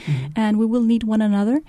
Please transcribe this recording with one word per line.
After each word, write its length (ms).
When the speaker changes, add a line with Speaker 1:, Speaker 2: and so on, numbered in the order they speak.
Speaker 1:
Mm-hmm. 200
Speaker 2:
And 200
we 100
will 180
need 180
one 180
another 480